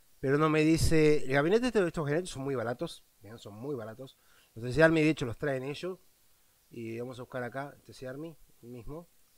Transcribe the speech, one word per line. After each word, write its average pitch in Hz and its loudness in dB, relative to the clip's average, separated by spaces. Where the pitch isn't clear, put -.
Pero 139 2
no 156 4
me 156 4
dice. 156 6
El 131 -2
gabinete, 180 2
este, 208 2
estos 160 -4
gabinetes 165 -2
son 135 -8
muy 139 -2
baratos. 120 -6
Bien, 107 -18
son 107 -18
muy 131 -10
baratos. 113 -12
Los 113 -10
T 123 -4
C 151 6
Army, 160 6
de 151 6
hecho, 143 -4
los 113 -6
traen 135 -4
ellos. 175 -8
Y 113 -10
vamos 123 -12
a - -12
buscar 127 -8
acá, 135 -10
T 113 -20
C 127 -16
Army 147 -12
mismo. 123 -14